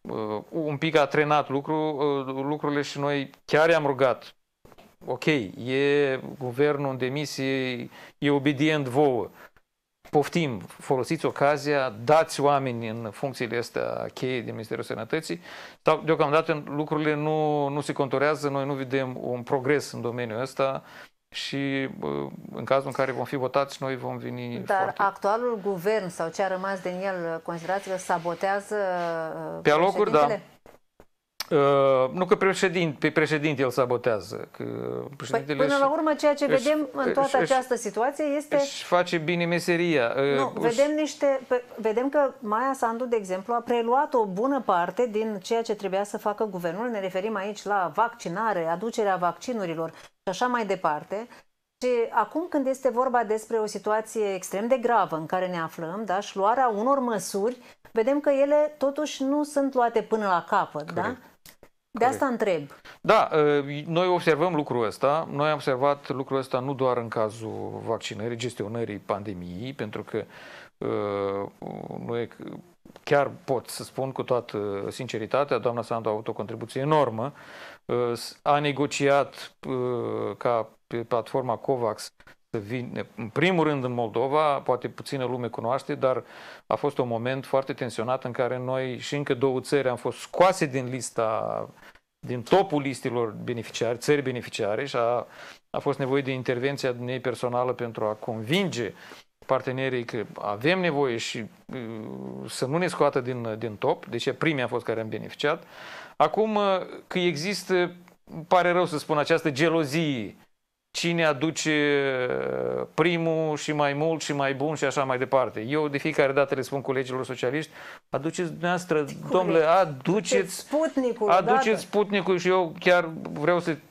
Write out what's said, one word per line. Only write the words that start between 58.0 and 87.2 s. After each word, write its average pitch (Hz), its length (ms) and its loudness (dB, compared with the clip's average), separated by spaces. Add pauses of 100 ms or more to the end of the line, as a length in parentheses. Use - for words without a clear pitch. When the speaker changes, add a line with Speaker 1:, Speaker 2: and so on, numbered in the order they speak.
Speaker 2:
că 285 100 2
ele 294 480 4
totuși 277 460 -2
nu 294 200 2
sunt 277 300 0
luate 233 280 4
până 214 240 0
la 175 220 2
capăt, 165 440 0
da? 170 100 -2
Speaker 1:
Corect. 240 200 -4 (800)
Speaker 2:
De 240 60 6
asta 240 200 2
Speaker 1:
Corect. 240 160 0
Speaker 2:
întreb. 165 360 0 (240)
Speaker 1:
Da, 202 340 6
uh, 147 500 4
noi 170 220 2
observăm 175 480 4
lucrul 127 300 0
ăsta. 139 460 2
Noi 143 160 0
am 151 60 2
observat 143 560 0
lucrul 135 280 -2
ăsta 131 220 -2
nu 135 140 -2
doar 123 240 2
în 117 100 -4
cazul 104 800 -4
vaccinării, 110 520 -4
gestionării 113 600 -6
pandemiei, 98 760 -6
pentru 107 300 -8
că, 107 220 -4 (520)
uh, 101 720 -4 (560)
nu 117 120 -4
e, 117 100 -4 (760)
chiar 139 280 2 (120)
pot 123 260 -2
să - 140 -10
spun 131 280 -6
cu 131 120 -6
toată 104 680 -2
sinceritatea, 127 680 -2
doamna 117 240 -2
Sandu 113 280 -4
a - 20 0
avut 107 160 -4
o 113 60 -6
contribuție 113 480 -8
enormă. 139 520 0 (520)
Uh, 120 280 0 (280)
a 147 180 4
negociat, 139 960 0 (120)
uh, 117 680 -2
ca 117 320 0 (180)
pe 120 100 -6
platforma 120 580 -2
covax 117 560 -2 (380)
să 117 100 -4
vină, 117 460 -6 (100)
în 117 120 -8
primul 165 360 2
rând, 143 200 0
în 127 80 -2
Moldova, 131 680 2
poate 123 300 -2
puțină 131 360 -6
lume 123 220 -4
cunoaște, 127 480 -4
dar 127 280 0 (440)
a 110 80 2
fost 139 220 -2
un 127 100 0
moment 123 380 -2